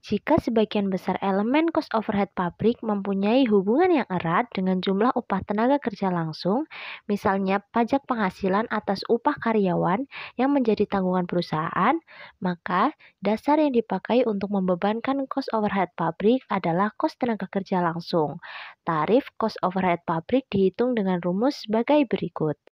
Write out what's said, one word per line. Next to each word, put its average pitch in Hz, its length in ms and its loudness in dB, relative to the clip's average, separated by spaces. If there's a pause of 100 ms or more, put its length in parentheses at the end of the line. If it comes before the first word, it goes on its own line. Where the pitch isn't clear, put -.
Jika 220 320 0
sebagian 214 560 0
besar 185 320 -2
elemen 233 480 2
cost 320 240 -2
overhead 202 400 0
pabrik 190 480 -2
mempunyai 208 640 0
hubungan 226 560 2
yang - 80 -6
erat 175 400 0
dengan 185 320 0
jumlah 202 320 2
upah 208 320 -2
tenaga 240 320 0
kerja 202 320 -4
langsung, 175 560 -2 (400)
misalnya 196 640 0
pajak 240 320 0
penghasilan 202 640 -2
atas 208 400 -4
upah 262 320 0
karyawan 190 640 0 (320)
yang 269 160 2
menjadi 233 400 2
tanggungan 185 320 0
perusahaan, 175 720 0 (480)
maka 180 480 0 (320)
dasar 247 400 2
yang 294 80 2
dipakai 226 560 2
untuk 202 240 -2
membebankan 202 800 0
cost - 240 -4
overhead 196 400 0
pabrik 196 560 2
adalah 190 480 0
cost 320 160 -2
tenaga 220 320 -4
kerja 190 320 -2
langsung. 165 640 -2 (400)
Tarif 170 560 0
cost 220 240 -2
overhead 185 400 0
pabrik 170 480 -2
dihitung 220 480 0
dengan 185 240 0
rumus 202 400 0
sebagai 233 480 2
berikut. 165 480 -2 (160)